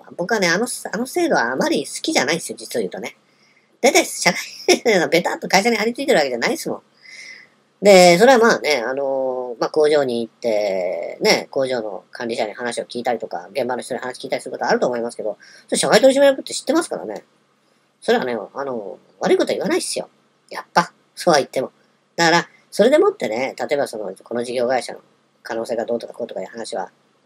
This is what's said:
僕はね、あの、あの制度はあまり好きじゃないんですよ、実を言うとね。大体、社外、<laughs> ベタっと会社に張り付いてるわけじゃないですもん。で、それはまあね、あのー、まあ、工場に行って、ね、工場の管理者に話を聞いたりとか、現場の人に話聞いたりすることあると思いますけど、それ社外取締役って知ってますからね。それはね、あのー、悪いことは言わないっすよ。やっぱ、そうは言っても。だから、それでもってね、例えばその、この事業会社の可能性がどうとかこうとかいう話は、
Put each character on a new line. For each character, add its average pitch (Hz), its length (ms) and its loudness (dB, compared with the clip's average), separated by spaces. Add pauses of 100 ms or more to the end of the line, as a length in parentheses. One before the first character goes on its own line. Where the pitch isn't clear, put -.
(140)
僕 180 200 -4
は 214 40 0
ね、 185 80 2
あ 165 120 2
の、 247 80 -2 (240)
あ 185 60 -8
の 247 100 -6
制 349 200 -2
度 208 80 0
は 120 160 0
あ 131 40 -4
ま 269 120 -2
り 214 180 -2
好 - 160 -14
き 320 120 -4
じ 185 60 2
ゃ 135 60 0
な 135 80 -2
い - 20 0
ん - 20 -4
で - 80 -8
す - 60 -12
よ、 110 60 -14
実 113 200 -10
を - 20 -2
言 101 80 -4
う 87 40 -10
と - 80 -12
ね。 117 180 -14 (640)
大 269 100 4
体、 330 140 2
社 - 260 0
外、 208 760 0
<laughs> - 0 -
ベ 170 140 2
タ - 120 -4
っ - 40 -10
と 220 100 -10
会 196 140 4
社 240 80 2
に 226 40 0
張 208 100 -2
り 233 60 -2
付 277 120 -6
い - 20 -6
て 262 80 4
る 185 60 4
わ 151 40 2
け 139 60 -2
じ 123 60 -4
ゃ - 20 -4
な 127 100 -2
い 214 40 0
で 311 60 -4
す - 120 -8
も 113 60 -6
ん。 - 60 -16 (1000)
で、 180 360 10
そ 202 80 8
れ 269 80 10
は 240 60 8
ま 220 180 6
あ - 20 -2
ね、 139 180 2
あ 120 160 -2
の 131 640 -4
ー、 - 20 -20
ま 160 80 0
あ、 - 20 -2
工 151 200 2
場 147 160 2
に 120 160 -2
行 117 80 -6
っ - 40 -20
て、 95 840 -2
ね、 180 320 2
工 135 160 -2
場 127 140 -2
の 104 300 -12
管 123 180 -8
理 117 80 -6
者 123 80 0
に 104 80 -8
話 120 260 -6
を 101 60 -6
聞 - 140 -10
い 120 40 -8
た 127 80 -2
り 113 80 -2
と 110 80 -10
か、 87 240 -12
現 123 140 -2
場 123 100 -4
の 117 60 -8
人 - 120 -10
に 113 60 -6
話 127 200 -10
聞 - 80 -14
い - 20 -10
た 139 80 -4
り - 40 -8
す - 60 -14
る 131 60 -12
こ 131 40 -10
と - 80 -6
あ 139 80 0
る 240 60 0
と 214 80 -2
思 123 80 -4
い 117 60 -4
ま 117 100 -6
す - 60 -20
け 107 60 -12
ど、 104 140 -6 (300)
そ - 40 -6
れ 254 60 -2
社 143 120 -2
外 180 100 6
取 269 160 6
締 277 80 4
役 277 180 4
っ - 20 -12
て - 100 -14
知 - 80 -8
っ - 40 -18
て - 60 -2
ま 320 100 2
す - 80 -6
か - 60 -8
ら 85 100 -10
ね。 202 200 -12 (720)
そ - 140 0
れ 240 60 2
は - 60 -4
ね、 120 120 -4 (160)
あ 135 100 -8
の 110 360 -8 (200)
ー、 - 0 -
悪 208 140 2
い 381 40 2
こ 359 60 2
と - 80 -4
は - 40 -2
言 113 80 -6
わ - 40 -2
な 320 80 0
い 370 40 0
っ - 20 -8
す - 180 -6
よ。 - 100 -12 (400)
や - 120 -12
っ - 120 -16
ぱ、 - 200 0 (220)
そ - 160 0
う - 20 6
は 147 60 6
言 135 80 -2
っ - 20 -20
て - 100 -6
も。 120 120 -6 (440)
だ 170 100 2
か 165 60 6
ら、 170 180 2 (220)
そ - 120 2
れ 233 60 6
で 302 100 4
も 403 100 4
っ 415 80 -8
て - 100 -4
ね、 113 320 -4
例 123 120 -6
え 143 60 0
ば 131 100 0
そ 113 100 -10
の、 98 160 -8 (100)
こ - 100 -12
の 120 100 -4
事 120 100 -8
業 123 140 0
会 127 160 0
社 - 100 -12
の - 60 -16 (440)
可 117 120 -8
能 113 100 -4
性 117 100 -6
が 113 100 -4
ど 120 100 -4
う 117 40 -4
と - 80 -12
か - 60 -14
こ 120 100 -10
う 113 40 -10
と 107 80 -14
か 98 60 -8
い 95 40 -10
う - 20 -16
話 113 280 -12
は、 95 160 -8 (340)